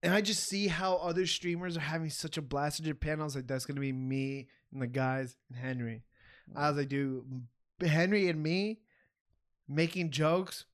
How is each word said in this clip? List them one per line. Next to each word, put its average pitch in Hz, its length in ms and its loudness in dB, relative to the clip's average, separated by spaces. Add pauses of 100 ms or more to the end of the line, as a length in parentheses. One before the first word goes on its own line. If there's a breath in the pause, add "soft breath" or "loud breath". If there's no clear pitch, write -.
And 175 120 4
I 208 80 6
just 202 240 0
see 202 220 0
how 185 280 2
other 175 300 2
streamers 170 520 -2
are 160 40 -2
having 160 280 -2
such - 280 -6
a 160 40 -4
blast 143 380 -2
in 160 60 -6
Japan. 151 360 0
I 156 40 -2
was 143 100 -4
like, 131 120 -4
"That's 131 180 -2
gonna 139 160 -4
be 135 100 0
me 135 560 -2 (240 soft breath)
and 135 100 -6
the 123 60 0
guys 131 480 0 (140)
and 123 100 -12
Henry." 123 440 -4 (520 soft breath)
I 147 140 2
was 143 80 2
like, 139 120 0
"Dude, 135 340 0 (580)
Henry 180 480 4
and 156 120 0
me 190 380 0 (880)
making 165 440 0
jokes, 160 640 2